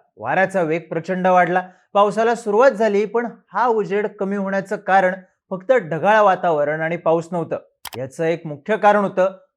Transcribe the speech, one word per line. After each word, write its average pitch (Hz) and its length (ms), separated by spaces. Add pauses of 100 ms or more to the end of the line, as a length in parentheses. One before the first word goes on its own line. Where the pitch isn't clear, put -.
(180)
वाऱ्याचा 185 440
वेग 165 280
प्रचंड 180 380
वाढला. 180 340 (320)
पावसाला 214 420
सुरुवात 233 360
झाली, 208 340
पण 233 220 (200)
हा 208 200
उजेड 208 420
कमी 202 260
होण्याचं 196 420
कारण 185 360 (380)
फक्त 185 220
ढगाळ 180 460
वातावरण 165 640
आणि 160 160
पाऊस 165 340
नव्हतं. 165 260 (400)
याचं 135 260
एक 165 240
मुख्य 151 300
कारण 208 220
होतं 190 380 (200)